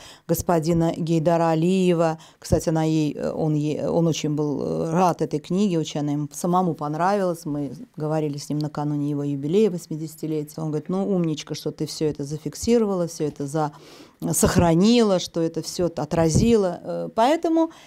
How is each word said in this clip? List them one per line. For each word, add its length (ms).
господина 680
Гейдара 540
Алиева. 720
Кстати, 300
она 140
ей, 300
э, 180
он 240
ей, 300
он 220
очень 260
был, 280
э, 300
рад 300
этой 180
книге, 380
очень 220
она 140
ему 180
самому 420
понравилась. 720
Мы 300
говорили 400
с 100
ним 120
накануне 500
его 140
юбилея, 460
восьмидесятилетия. 920
Он 60
говорит: 200
«Ну, 260
умничка, 400
что 180
ты 140
всё 200
это 180
зафиксировала, 840
всё 180
это 200
за-, 280
сохранила, 880
что 220
это 200
всё 260
отразила». 960
Э, 320
поэтому 580